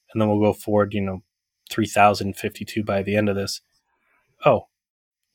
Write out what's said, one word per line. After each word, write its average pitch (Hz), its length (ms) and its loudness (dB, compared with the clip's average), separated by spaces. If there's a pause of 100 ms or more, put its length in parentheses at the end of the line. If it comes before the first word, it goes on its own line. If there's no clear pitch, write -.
(140)
and 113 80 0
then 107 80 2
we'll 104 100 2
go 104 140 4
forward, 104 400 0
you 104 80 -2
know, 95 220 -6 (480)
three 110 160 -2
thousand 101 500 2
fifty-two - 460 -8
by 101 180 -2
the 101 140 -2
end 107 140 2
of 98 60 -2
this. 98 260 -6 (840)
Oh, 120 220 2 (680)